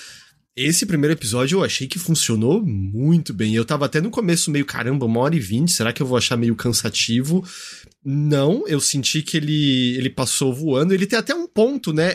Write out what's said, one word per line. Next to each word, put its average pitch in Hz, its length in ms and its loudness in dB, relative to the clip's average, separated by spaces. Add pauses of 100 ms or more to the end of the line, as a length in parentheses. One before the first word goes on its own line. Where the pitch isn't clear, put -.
(560)
esse 156 300 0
primeiro 151 260 2
episódio 135 460 0
eu 170 60 2
achei 131 220 -4
que 180 120 -8
funcionou 151 640 2
muito 123 720 0
bem. 107 200 0
Eu 113 100 2
tava 143 220 0
até 156 140 -2
no 208 100 -2
começo 170 400 0
meio, 139 140 0
"Caramba, 127 420 -2
uma 113 140 2
hora 151 160 2
e 147 40 0
vinte, 117 320 0
será 117 200 0
que - 100 -6
eu 131 40 -2
vou 127 100 0
achar 120 200 0
meio 117 200 2
cansativo?" 127 880 0 (600)
Não, 147 600 2
eu 143 120 0
senti 147 420 0
que - 160 -6
ele, 139 580 0
ele 131 140 -2
passou 131 420 0
voando. 151 400 0
Ele 190 140 2
tem 226 120 0
até 226 160 -2
um 349 120 -4
ponto, 233 440 0
né? 160 240 2